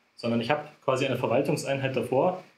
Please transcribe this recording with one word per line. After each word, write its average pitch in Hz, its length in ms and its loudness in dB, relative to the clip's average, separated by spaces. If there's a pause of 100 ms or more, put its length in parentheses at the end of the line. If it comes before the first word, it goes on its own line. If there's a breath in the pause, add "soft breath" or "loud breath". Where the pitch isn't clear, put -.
(160)
Sondern 117 260 0
ich 117 80 -2
habe 151 140 0 (200)
quasi 139 220 0
eine 127 120 0
Verwaltungseinheit 135 800 0
davor, 135 480 0 (140 loud breath)